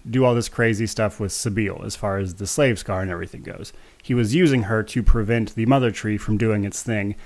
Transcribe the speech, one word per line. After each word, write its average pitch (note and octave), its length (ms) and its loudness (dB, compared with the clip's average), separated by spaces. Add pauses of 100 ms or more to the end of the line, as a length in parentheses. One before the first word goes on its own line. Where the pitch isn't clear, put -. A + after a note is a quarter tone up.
do B2+ 180 4
all A#2+ 100 6
this A#2 140 0
crazy A2+ 360 0
stuff G#2+ 340 -2
with G2 120 -4
Sabile, G#2 520 -4
as G#2 120 -8
far G2 220 -2
as F#2+ 180 -4
the G2 120 -8
slave C3 300 2
scar F#2 240 -4
and F#2+ 80 -4
everything F2+ 340 -8
goes. - 280 -14 (320)
He B2+ 100 -2
was A#2+ 220 2
using C#3 280 4
her A2 200 0
to A#2 200 -4
prevent A2+ 520 4
the A2+ 100 -2
Mother B2+ 260 4
Tree G#2+ 260 -4
from G#2+ 200 -2
doing G#2+ 260 2
its G2+ 180 -6
thing, G#2 340 -4 (100)